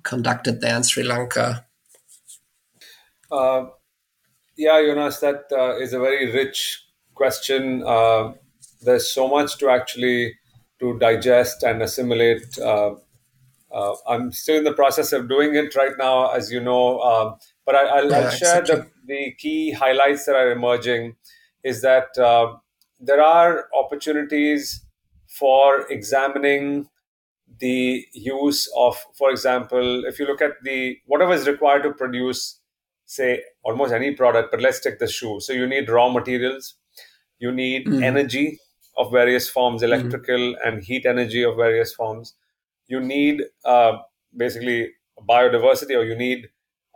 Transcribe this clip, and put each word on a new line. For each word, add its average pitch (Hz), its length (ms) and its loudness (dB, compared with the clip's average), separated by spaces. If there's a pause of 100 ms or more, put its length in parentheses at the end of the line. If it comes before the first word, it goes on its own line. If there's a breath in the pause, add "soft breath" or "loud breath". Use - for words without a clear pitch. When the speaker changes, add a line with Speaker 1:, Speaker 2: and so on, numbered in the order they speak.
Speaker 1:
conducted 120 560 -4
there 117 160 -2
in 120 80 -2
Sri - 180 -2
Lanka? 120 640 -4 (1600 soft breath)
Speaker 2:
Uh, 131 360 0 (920)
yeah, 156 260 4
Jonas, 147 380 0
that, 143 320 -2
uh, 127 260 0
is 123 140 -8
a 127 60 -4
very 131 340 0
rich - 520 -4 (300)
question. 131 720 -2
Uh, 113 480 2 (500)
there's 123 280 2
so 131 180 0
much 143 300 0
to 135 120 2
actually, 123 640 -2 (460)
to 123 180 -4
digest 120 640 2
and 113 200 0
assimilate. 117 760 0
Uh, 104 360 0 (800)
uh, 101 220 -4 (120)
I'm 120 260 -4
still - 260 -2
in 151 60 0
the 147 80 0
process 139 400 0
of 123 160 -4
doing 143 260 2
it 147 200 -2
right 135 240 0
now, 131 320 2
as 117 200 -4
you 123 100 -4
know, 123 380 2
uh, 110 380 0 (300 soft breath)
but 135 80 4
I, 139 120 6
I'll, 143 280 2
I'll 143 80 4
Speaker 1:
Yeah, 123 80 -2
Speaker 2:
share 170 240 2
the, 170 180 2
Speaker 1:
exactly. - 180 -2 (160)
Speaker 2:
the 139 320 -8
key 156 340 -4
highlights 139 540 2
that 139 100 2
are 127 140 4
emerging 120 640 -2 (460 soft breath)
is 117 200 -6
that, 131 340 4
uh, 117 380 4 (460)
there 139 220 4
are 170 440 4 (100)
opportunities 147 1080 -2 (420)
for 139 640 4
examining 143 960 -2 (720)
the 127 520 -2
use 139 640 -4
of, 123 200 2 (180)
for 135 160 2
example, 123 760 -2
if 127 120 -10
you 143 80 -6
look 139 140 -4
at 147 120 0 (100)
the, 131 340 -6 (100)
whatever 175 260 2
is 139 140 0
required 143 360 2
to 147 100 -2
produce, 127 680 -6 (440)
say, 127 380 -4 (200)
almost 120 300 -2
any 131 220 -2
product, 117 360 2
but 117 100 -2
let's 127 200 0
take - 180 -6
the 117 100 -2
shoe. 107 320 -8
So 135 120 -8
you 127 140 -2
need 135 240 -4
raw 120 180 4
materials, 127 640 -4 (640 soft breath)
you 120 140 -6
need 131 340 -4
Speaker 1:
Mm. 139 180 0
Speaker 2:
energy 139 540 -2 (380)
of 120 160 -2
various 123 360 4
forms, 120 340 -2
Speaker 1:
Mm. - 20 2
Speaker 2:
electrical 123 800 -2
and 110 180 -4
heat 123 240 -6
energy 120 380 -2
of 113 120 -2
various 113 380 0
forms. 113 400 -10 (540)
You 131 120 -6
need, 143 420 -2 (220)
uh, 117 340 4 (380)
basically 120 560 -4 (360)
biodiversity, 123 680 4
or 113 80 2
you 113 120 -6
need 123 320 -6 (480)